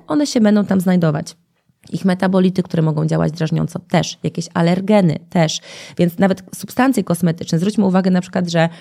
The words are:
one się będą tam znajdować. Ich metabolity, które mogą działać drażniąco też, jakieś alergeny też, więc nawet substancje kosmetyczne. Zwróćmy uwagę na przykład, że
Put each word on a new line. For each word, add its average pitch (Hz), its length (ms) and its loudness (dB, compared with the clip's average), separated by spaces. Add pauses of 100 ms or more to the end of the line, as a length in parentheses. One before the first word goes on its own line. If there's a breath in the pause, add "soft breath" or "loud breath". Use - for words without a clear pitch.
one 294 200 0
się 247 140 0
będą 208 240 4
tam 196 160 0
znajdować. 170 540 0 (560)
Ich 170 140 -4
metabolity, 185 580 2
które 165 200 -2
mogą 156 220 0
działać 160 260 0
drażniąco 156 480 -4
też, - 440 -2
jakieś 160 300 -6
alergeny 185 680 2 (100)
też, 160 320 0 (360 loud breath)
więc 175 220 0
nawet 190 240 0 (120)
substancje 247 480 0
kosmetyczne. 170 560 -2
Zwróćmy 202 260 0
uwagę 185 260 2
na 180 100 2
przykład, 180 280 -4
że 165 200 2 (120)